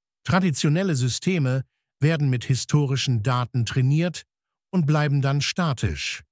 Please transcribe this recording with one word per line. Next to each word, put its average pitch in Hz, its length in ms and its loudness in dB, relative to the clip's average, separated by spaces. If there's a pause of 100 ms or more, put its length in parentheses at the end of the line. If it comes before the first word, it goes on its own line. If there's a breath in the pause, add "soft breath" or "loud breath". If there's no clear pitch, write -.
(240)
Traditionelle 170 720 2
Systeme 131 680 0 (380)
werden 147 300 2
mit 123 120 0
historischen 131 800 0
Daten 123 420 -2
trainiert 147 600 0 (480)
und 175 140 2
bleiben 147 360 2
dann 139 180 0
statisch. 117 920 -4